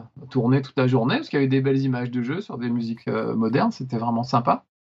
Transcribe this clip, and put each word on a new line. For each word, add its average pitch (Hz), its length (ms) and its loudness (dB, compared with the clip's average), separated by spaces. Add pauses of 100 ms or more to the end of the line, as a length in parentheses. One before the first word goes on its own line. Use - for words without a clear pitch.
(300)
tourner 131 320 2
toute - 140 -12
la 127 120 4
journée, 127 300 2
parce 330 100 -6
qu'il - 80 -4
y 139 60 4
avait 135 40 4
des 135 140 2
belles 135 180 2
images 123 320 -2
de 123 120 -2
jeux 143 180 -2
sur - 180 -10
des 120 120 -4
musiques, 117 360 -4
euh, 113 300 -2
modernes. 123 340 2
C'était 127 280 -6
vraiment 117 260 0
sympa. - 400 0 (340)